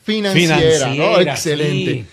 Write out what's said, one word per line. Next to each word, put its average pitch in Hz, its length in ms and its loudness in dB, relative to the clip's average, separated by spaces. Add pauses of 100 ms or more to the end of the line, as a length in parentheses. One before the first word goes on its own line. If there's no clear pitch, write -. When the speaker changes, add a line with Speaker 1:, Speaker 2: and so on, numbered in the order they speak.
Speaker 1:
financiera, 165 840 2
¿no? 120 80 -4
Speaker 2:
Financiera, 180 380 2
Speaker 1:
Excelente. 151 600 -2
Speaker 2:
sí. 120 200 -8